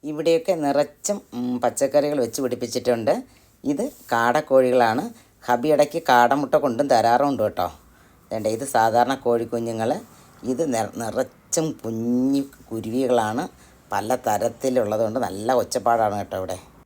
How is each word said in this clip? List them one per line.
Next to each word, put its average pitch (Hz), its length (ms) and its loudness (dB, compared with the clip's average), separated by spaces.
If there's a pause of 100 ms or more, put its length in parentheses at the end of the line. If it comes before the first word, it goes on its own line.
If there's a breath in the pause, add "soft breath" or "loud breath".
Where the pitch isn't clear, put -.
(100)
ഇവിടെയൊക്കെ 165 440 2 (100)
നിറച്ചും, 143 520 0 (200)
ഉം, 123 260 -2
പച്ചക്കറികൾ 139 640 0
വെച്ച് 117 180 -6
പിടിപ്പിച്ചിട്ടുണ്ട്. 123 720 -2 (580 soft breath)
ഇത് 147 100 -2 (300)
കാടക്കോഴികളാണ്. 123 920 2 (420 soft breath)
ഹബി 123 280 0
ഇടയ്ക്ക് 147 360 2
കാടമുട്ട 127 440 4 (100)
കൊണ്ടും 139 280 0
തരാറുണ്ട് 117 500 2
കേട്ടോ. 95 240 -2 (800 soft breath)
ദേ 107 120 0
ഇത് - 80 -8 (120)
സാധാരണ 120 380 4 (100)
കോഴിക്കുഞ്ഞുങ്ങൾ. 117 680 -2 (640 loud breath)
ഇത് 127 100 -2 (120)
നിറ-, 110 280 -4
നിറച്ചും 120 640 -4 (160)
കുഞ്ഞി 123 600 0 (280)
കുരുവികളാണ്, 117 760 -2 (480 soft breath)
പല 101 160 -2 (180)
തരത്തിലുള്ളതുകൊണ്ട് 110 1000 0
നല്ല 104 340 -4
ഒച്ചപ്പാടാണ് 110 600 0
കേട്ടോ 95 220 -8
ഇവിടെ. 92 160 -8 (280)